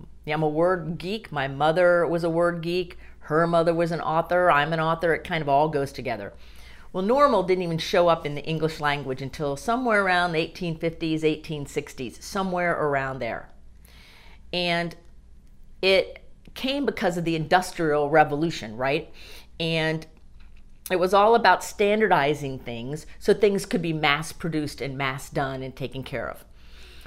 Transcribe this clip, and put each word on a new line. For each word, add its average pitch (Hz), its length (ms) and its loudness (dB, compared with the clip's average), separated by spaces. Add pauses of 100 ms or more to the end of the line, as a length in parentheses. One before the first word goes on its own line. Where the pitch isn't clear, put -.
(240)
Yeah, 151 120 -4
I'm 156 80 0
a 156 40 2
word 165 520 0
geek. 196 340 -8
My 139 160 -2
mother 160 580 4
was 165 160 0
a 170 60 0
word 170 320 2
geek. 175 360 -4 (280)
Her 165 220 2
mother 170 260 4
was 165 180 2
an 160 100 -4
author. 170 500 2
I'm 147 220 4
an 165 60 0
author. 160 340 2
It - 100 -2
kind 165 180 -4
of 143 60 -6
all 143 220 4
goes 139 220 -2
together. 110 420 -8 (580)
Well, 185 120 -4
normal 240 400 4
didn't 185 200 2
even 165 140 -2
show 175 300 4
up 165 180 4
in 147 100 -4
the 143 80 -6
English 156 360 -2
language 143 420 -2
until 143 340 -4
somewhere 226 480 0
around 180 300 2
the 156 60 0
eighteen 165 380 -4
fifties, 160 460 -2
eighteen 151 420 -2
sixties, - 580 -8
somewhere 175 500 -2
around 135 460 -2
there. 113 300 -6 (1000)
And 170 440 -2 (840)
it 190 420 2 (320)
came 277 300 -2
because 185 300 0
of 175 80 -2
the 165 120 0
Industrial 156 720 2
Revolution, 147 680 2
right? 135 360 -2 (480)
And 160 460 -2 (840)
it 185 100 2
was 180 140 2
all 208 220 8
about 196 280 6
standardizing 151 960 2
things 123 460 -8 (120)
so - 160 2
things 202 320 2
could 185 180 -2
be 165 100 -2
mass 151 380 0
produced 156 500 -6
and 135 160 -6
mass 135 320 -6
done 135 340 -4
and 131 120 -10
taken 131 280 -8
care 110 260 -6
of. - 140 -14 (640)